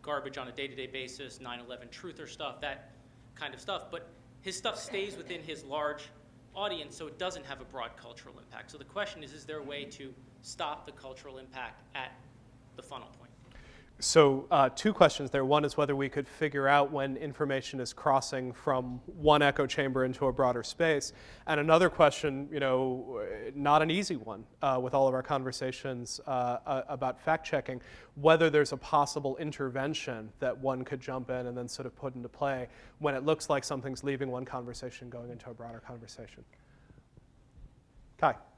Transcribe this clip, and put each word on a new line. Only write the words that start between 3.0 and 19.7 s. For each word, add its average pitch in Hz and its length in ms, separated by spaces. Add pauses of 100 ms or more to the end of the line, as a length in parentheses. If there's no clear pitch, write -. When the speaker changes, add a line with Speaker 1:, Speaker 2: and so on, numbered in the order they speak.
Speaker 1:
kind 139 220
of - 40
stuff, - 300
but 165 180 (340)
his 190 140
stuff - 240
stays 196 380
within 170 240
his 151 220
large 147 460 (460)
audience, 180 400
so 156 120
it 139 100
doesn't 180 280
have 131 160
a 123 40
broad 117 320
cultural 120 420
impact. 117 320
So 151 60
the 139 80
question 196 380
is, 135 100
is 147 120
there 156 120
a 147 60
way 143 220
to 131 280 (280)
stop 151 460
the 151 60
cultural 131 440
impact 127 460 (100)
at 131 200 (640)
the - 40
funnel 123 280 (100)
point? - 100 (680)
Speaker 2:
So, 143 520
uh, 139 180
two 208 240
questions 147 380
there. 135 120
One 147 220
is 139 100
whether 147 200
we 139 120
could 135 200
figure 139 400
out 143 240
when 135 260
information 139 640
is 120 140
crossing 131 600
from 127 540
one 147 340
echo 143 240
chamber 131 400